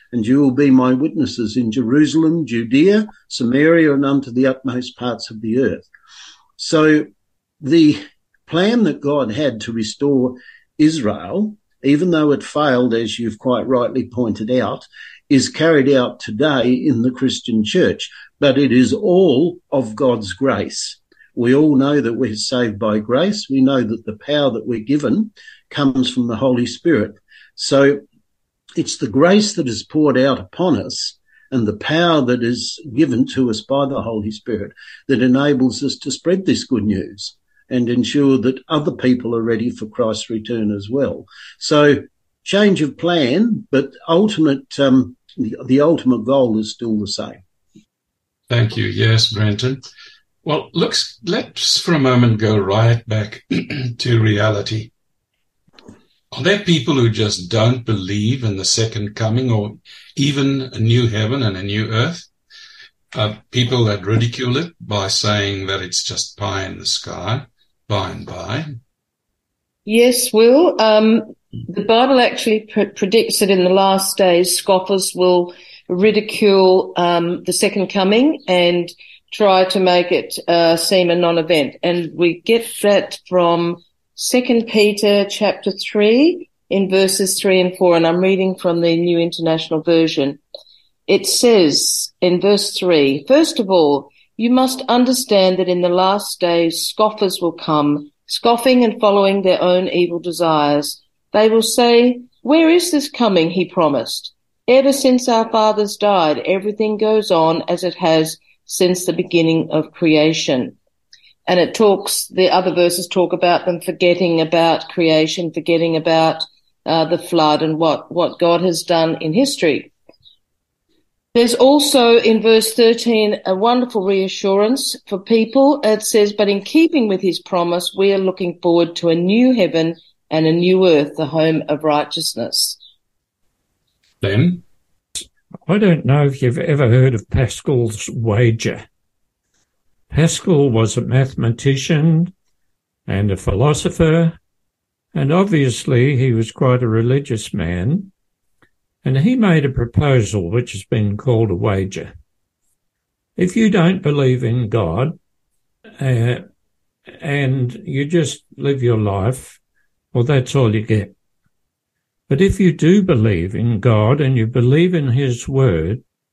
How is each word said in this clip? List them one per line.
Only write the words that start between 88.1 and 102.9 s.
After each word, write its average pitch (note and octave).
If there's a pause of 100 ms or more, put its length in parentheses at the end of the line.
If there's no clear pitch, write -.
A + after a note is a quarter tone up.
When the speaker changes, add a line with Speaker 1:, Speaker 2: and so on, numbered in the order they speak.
Speaker 3:
reading F#3
from E3+
the E3+
New E3+
International E3
Version. D#3+ (640)
It G3+
says -
in F3+
verse G3+
three, D3+
"First D4+
of G3
all, D3 (260)
you A#3
must B3+
understand A3
that F3+
in F3+
the F3+
last F#3+
days E3+
scoffers G#3+
will E3+
come, D3 (160)
scoffing B3
and A3
following G3
their F#3
own F3+
evil E3+
desires. D#3 (320)
They G#3+
will A3
say, A#3+ (220)
'Where D#4+
is F4